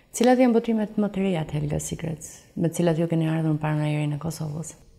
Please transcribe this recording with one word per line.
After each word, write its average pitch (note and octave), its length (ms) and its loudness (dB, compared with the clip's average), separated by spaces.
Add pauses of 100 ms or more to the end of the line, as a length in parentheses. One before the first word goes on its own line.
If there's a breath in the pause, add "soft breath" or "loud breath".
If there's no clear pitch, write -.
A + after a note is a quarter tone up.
(140 loud breath)
Cilat B3 240 6
janë B3+ 160 6
botimet A3 460 0
më G#3 100 2
të F#3+ 140 -2
reja F3+ 180 0
të D#3 140 -6
Helga D3+ 240 -2
Secrets, E3 480 -8 (240)
me E3+ 160 0
cilat E3 320 2
ju E3+ 80 0
keni E3 180 0
ardhur D#3+ 300 0
në D3+ 60 -6
panairin D3+ 500 0
e C#3+ 80 -6
Kosovës? D#3 540 -8 (240)